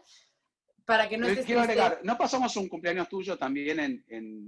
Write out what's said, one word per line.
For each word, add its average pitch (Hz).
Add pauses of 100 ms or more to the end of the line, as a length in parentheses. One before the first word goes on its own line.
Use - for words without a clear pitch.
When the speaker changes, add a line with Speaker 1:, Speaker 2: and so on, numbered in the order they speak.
(840)
Speaker 1:
para 220
que 214
no 233
Speaker 2:
Yo 190
Speaker 1:
estés 208
Speaker 2:
quiero 240
Speaker 1:
triste. 226
Speaker 2:
agregar, 185
¿no 233
pasamos 254
un 190
cumpleaños 170
tuyo 185
también 143
en, 135
en 113 (220)